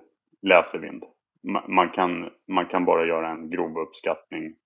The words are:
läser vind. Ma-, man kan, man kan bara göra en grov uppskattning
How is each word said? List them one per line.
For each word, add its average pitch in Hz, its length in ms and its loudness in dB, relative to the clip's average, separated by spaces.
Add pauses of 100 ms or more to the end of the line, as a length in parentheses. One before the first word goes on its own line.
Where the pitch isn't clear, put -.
(420)
läser 87 380 6
vind. 82 240 -12 (400)
Ma-, 98 260 -4
man 90 200 2
kan, 87 400 -2 (180)
man 90 180 0
kan 90 200 0
bara 82 200 4
göra 82 240 -2
en 80 200 -10
grov 82 280 -4
uppskattning 80 800 -6 (100)